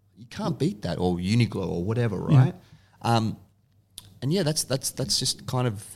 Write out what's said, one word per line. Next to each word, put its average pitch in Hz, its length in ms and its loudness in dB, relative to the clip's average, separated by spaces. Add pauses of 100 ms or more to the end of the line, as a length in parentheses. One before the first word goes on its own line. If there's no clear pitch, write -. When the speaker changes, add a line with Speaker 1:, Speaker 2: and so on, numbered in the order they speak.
(180)
Speaker 1:
you 117 120 -20
can't 196 280 -4
beat 196 260 -2
that, 87 160 -4
or 90 180 2
Uniqlo 101 500 0
or 87 160 -2
whatever, 107 460 -2
Speaker 2:
Yeah. 147 80 8
Speaker 1:
right? 131 180 6 (460)
Um, 110 340 2 (880)
and 139 120 -2
yeah, 196 100 2
that's, 151 220 0
that's, - 260 -4
that's - 260 -2
just - 280 -4
kind 127 200 -2
of 104 160 -4 (140)